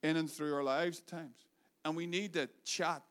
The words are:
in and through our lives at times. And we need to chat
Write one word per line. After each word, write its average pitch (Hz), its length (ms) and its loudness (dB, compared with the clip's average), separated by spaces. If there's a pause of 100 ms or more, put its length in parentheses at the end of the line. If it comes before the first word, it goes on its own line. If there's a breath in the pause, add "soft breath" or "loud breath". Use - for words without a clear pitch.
in 156 160 4
and 156 120 0
through 151 220 -2
our 143 100 2
lives 160 360 2
at - 80 -20
times. 160 400 -12 (380 soft breath)
And 156 120 2
we 170 100 -2
need 180 280 0
to 143 140 2 (160)
chat 165 460 -2